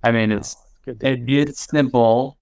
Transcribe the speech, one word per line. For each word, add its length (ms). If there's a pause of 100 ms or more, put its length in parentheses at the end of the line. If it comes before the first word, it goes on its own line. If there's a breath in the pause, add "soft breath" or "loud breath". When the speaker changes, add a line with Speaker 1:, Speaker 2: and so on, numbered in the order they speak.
Speaker 1:
I 80
mean, 220
it's, 240
Speaker 2:
Oh, 380
good. 100
Speaker 1:
it, 240
it's 400
simple. 720